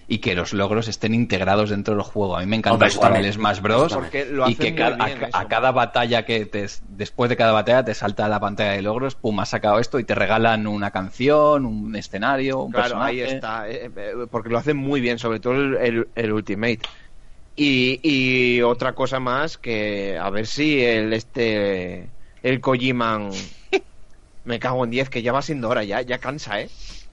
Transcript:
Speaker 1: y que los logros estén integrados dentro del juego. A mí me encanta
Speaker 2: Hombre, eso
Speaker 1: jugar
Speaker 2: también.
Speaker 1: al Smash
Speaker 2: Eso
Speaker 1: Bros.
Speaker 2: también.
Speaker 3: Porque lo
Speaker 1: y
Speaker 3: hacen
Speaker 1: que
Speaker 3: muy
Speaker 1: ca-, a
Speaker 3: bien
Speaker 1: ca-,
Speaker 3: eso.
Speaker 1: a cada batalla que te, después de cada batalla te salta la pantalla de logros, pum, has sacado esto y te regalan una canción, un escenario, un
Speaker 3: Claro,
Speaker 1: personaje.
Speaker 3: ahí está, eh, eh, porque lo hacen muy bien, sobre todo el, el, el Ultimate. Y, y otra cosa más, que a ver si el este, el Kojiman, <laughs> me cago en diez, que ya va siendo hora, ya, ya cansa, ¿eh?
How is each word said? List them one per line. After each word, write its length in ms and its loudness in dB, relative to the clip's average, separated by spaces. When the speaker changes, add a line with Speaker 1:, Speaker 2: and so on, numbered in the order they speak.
Speaker 1:
y 120 -2
que 160 0
los 180 -2
logros 340 0
estén 280 -2
integrados 560 2
dentro 240 0
del 80 0
juego. 340 -2
A 40 -2
mí 40 -4
me 120 0
encanta 180 4
Speaker 2:
Hombre, 140 6
eso 80 -2
Speaker 1:
jugar 160 6
Speaker 2:
también. 120 4
Speaker 1:
al 80 0
Smash 200 0
Speaker 2:
Eso 100 -4
Speaker 1:
Bros. 280 4
Speaker 2:
también. 200 -2
Speaker 3:
Porque 140 -2
lo 220 0
Speaker 1:
y 60 2
Speaker 3:
hacen 40 -4
Speaker 1:
que 140 0
Speaker 3:
muy 60 -4
Speaker 1:
ca-, 260 2
a 40 2
Speaker 3:
bien 120 -4
Speaker 1:
ca-, 100 -4
Speaker 3:
eso. 80 -2
Speaker 1:
a 100 -2
cada 240 2
batalla 540 2
que 200 0
te, 220 -4
después 400 -2
de 80 2
cada 160 6
batalla 300 4
te 120 0
salta 320 -2
la 120 2
pantalla 340 0
de 100 -2
logros, 320 -2
pum, 240 -2
has 100 -2
sacado 300 2
esto 180 0
y 60 0
te 100 0
regalan 540 2
una 240 -2
canción, 720 4
un 300 -6
escenario, 640 -2
un 120 -6
Speaker 3:
Claro, 120 0
Speaker 1:
personaje. 260 -2
Speaker 3:
ahí 120 -4
está, 460 -6
eh, 280 -10
eh, 180 -8
porque 200 -4
lo 100 2
hacen 180 0
muy 240 0
bien, 160 0
sobre 220 -2
todo 160 0
el, 220 0
el, 360 0
el 200 -2
Ultimate. 480 -2
Y, 480 2
y 580 2
otra 320 2
cosa 260 -2
más, 380 -4
que 640 -4
a 100 -2
ver 160 -2
si 380 2
el 300 2
este, 960 -2
el 180 0
Kojiman, 680 0
<laughs> 1120 -8
me 140 -4
cago 240 0
en 80 -2
diez, 180 0
que 120 -4
ya 100 0
va 100 2
siendo 280 -4
hora, 140 2
ya, 180 -2
ya 160 -4
cansa, 440 -6
¿eh? 80 -10